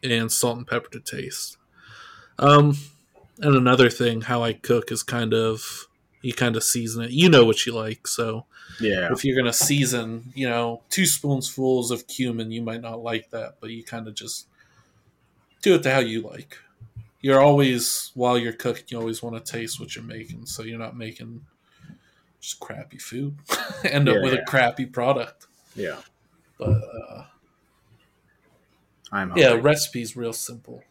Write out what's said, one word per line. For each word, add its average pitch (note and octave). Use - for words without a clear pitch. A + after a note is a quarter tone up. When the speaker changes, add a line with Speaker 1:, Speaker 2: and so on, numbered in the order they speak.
Speaker 1:
and A2+
salt A#2+
and B2
pepper B2
to A2
taste. -
Um, D3
and C#3+
another B2+
thing, A#2
how A#2+
I A#2
cook A#2
is A#2
kind A2+
of, A2+
you B2
kinda A2+
season A#2
it. A#2
You D#3+
know C3+
what A2+
you A#2
like, A2
so A2+
Speaker 2:
Yeah. F#2
Speaker 1:
if B2
you're C3
gonna B2
season, B2
you C3+
know, A#2
two F#3+
spoonfuls C3
of -
cumin, A2+
you A#2
might A#2
not A#2
like A#2
that, A2+
but A2+
you A2+
kinda A2+
just -
do F#3+
it E3+
to C3+
how C3+
you A2+
like. -
You're C3+
always, C3+
while B2
you're A#2
cooking, A2+
you A#2
always A2+
wanna A2+
taste A2+
what A2+
you're A2+
making, A2+
so -
you're A2+
not A#2
making A#2
just -
crappy -
food. C#3+
<laughs> -
End C#3+
up A2+
Speaker 2:
Yeah, G2
Speaker 1:
with C3
a -
Speaker 2:
yeah. B2
Speaker 1:
crappy B2+
product. B2
Speaker 2:
Yeah. E2
Speaker 1:
But, G#2+
uh, -
Speaker 2:
I'm G2
Speaker 1:
yeah, C#3
Speaker 2:
hungry. A#2
Speaker 1:
recipe's C3
real A#2
simple. B2